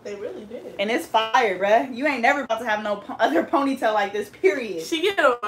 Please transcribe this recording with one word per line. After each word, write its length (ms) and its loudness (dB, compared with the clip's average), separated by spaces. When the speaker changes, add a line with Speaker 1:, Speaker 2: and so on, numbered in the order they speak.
Speaker 1:
They 120 -10
really 280 -10
did. 340 -14
Speaker 2:
And 140 -2
it's 160 -2
fire, 500 2
bruh. 380 2
You 100 -2
ain't 160 0
never 200 4
about 180 -4
to 60 -8
have 180 -2
no 140 -2
po-, 200 -12
other 280 2
ponytail 480 0
like 180 0
this, 180 -4
period. 560 0
Speaker 1:
She 160 -4
get 180 0
on 180 4